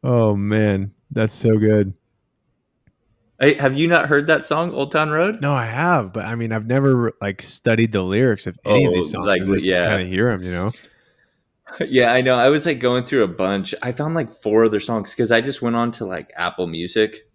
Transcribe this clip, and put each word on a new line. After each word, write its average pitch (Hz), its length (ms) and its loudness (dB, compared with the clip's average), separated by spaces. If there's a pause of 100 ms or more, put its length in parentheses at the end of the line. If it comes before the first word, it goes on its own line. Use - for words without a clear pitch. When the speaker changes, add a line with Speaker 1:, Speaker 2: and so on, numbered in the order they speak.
Speaker 1:
Oh, 117 340 2
man. 101 560 0 (180)
That's 107 220 -2
so 110 260 2
good. 104 340 4 (1500)
Speaker 2:
Hey, 139 160 4
have 135 240 0
you 165 100 2
not 170 200 2
heard 147 180 2
that 151 180 2
song, 165 280 -2
Old 139 200 -4
Town 156 180 0
Road? 190 300 -2
Speaker 1:
No, 143 140 0
I 123 120 0
have, 123 460 0
but, 104 140 -6
I 113 80 -4
mean, 117 180 -4
I've 110 140 -4
never, 127 540 2
like, 98 220 -6
studied 113 500 0
the 98 100 0
lyrics 104 440 0
of 87 180 -10
any 101 200 4
of 90 80 2
these 90 140 0
Speaker 2:
Oh, 76 40 -8 (140)
Speaker 1:
songs. - 20 0
Speaker 2:
like, 95 160 2
Speaker 1:
I 95 40 -4
just 95 180 0
Speaker 2:
yeah. 90 220 2 (100)
Speaker 1:
kinda 92 100 -2
hear 95 220 0
'em, 95 140 -2
you 90 80 -6
know? 90 260 -2
Speaker 2:
<laughs> - 40 -20 (1080)
Yeah, 123 240 4
I 127 80 4
know. 127 160 2
I 120 140 4
was, 151 160 2
like, 139 140 -2
going 123 240 0
through 131 180 2
a 98 60 2
bunch. 95 520 -2
I 123 120 -6
found, 147 240 -4
like, 131 260 -6
four 110 220 -4
other 107 160 -4
songs 110 340 -8
'cause 113 160 -4
I 117 100 2
just 131 220 -8
went 117 140 -2
on 117 160 -4
to, 117 120 -10
like, 90 320 -12
Apple 87 300 -4
Music 90 680 -4